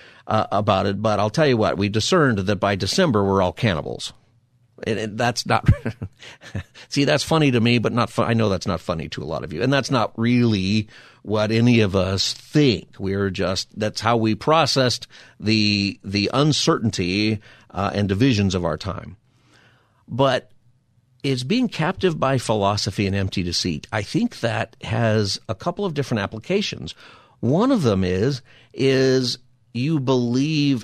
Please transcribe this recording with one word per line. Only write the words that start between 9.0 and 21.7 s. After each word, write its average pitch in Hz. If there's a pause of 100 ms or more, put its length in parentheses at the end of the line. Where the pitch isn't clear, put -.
to -
a -
lot 71
of -
you. 80
And 131
that's 135
not 113
really 110 (320)
what 107
any 117
of 98
us 95
think. -
We're 98
just, 92 (120)
that's 107
how 117
we 110
processed 135 (340)
the, 104
the 98
uncertainty, 110 (280)
uh, 98
and 98
divisions 101
of 87
our 78
time. 76 (880)
But 131 (720)
it's 131
being 220
captive 175